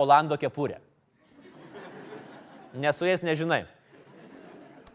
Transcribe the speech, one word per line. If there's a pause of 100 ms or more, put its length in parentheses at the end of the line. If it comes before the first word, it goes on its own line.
Olando
kepurė. (1900)
Nes
su
jais
nežinai. (1300)